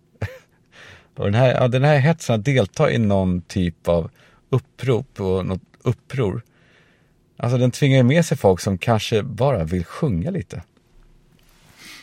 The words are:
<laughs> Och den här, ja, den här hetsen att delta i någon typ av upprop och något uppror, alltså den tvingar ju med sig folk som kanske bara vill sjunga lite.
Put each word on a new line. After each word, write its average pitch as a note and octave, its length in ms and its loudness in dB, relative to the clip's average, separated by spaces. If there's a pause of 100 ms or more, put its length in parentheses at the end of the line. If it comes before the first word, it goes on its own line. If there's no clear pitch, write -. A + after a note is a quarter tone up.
(200)
<laughs> - 960 -18
Och G2+ 100 -6
den G2+ 80 -2
här, B2 200 2
ja, B2+ 140 0
den B2+ 160 0
här D3 140 4
hetsen C#3 380 0
att G#2 100 -4
delta C3 460 0
i C3 60 0
någon F#2+ 440 0
typ F2 460 -4
av E2+ 240 0 (380)
upprop B2 720 -4
och F#2 260 -2
något F#2 160 -4 (200)
uppror, A#2+ 600 -4 (960)
alltså A#2+ 200 0
den B2 140 2
tvingar C3+ 260 2
ju B2+ 60 6
med D#3+ 220 4
sig D3 120 -2
folk F#2+ 240 2
som G2 160 -2
kanske A2 460 0
bara G#2 400 -2
vill E2+ 220 -4
sjunga A#2 460 -4
lite. - 320 -8 (1400)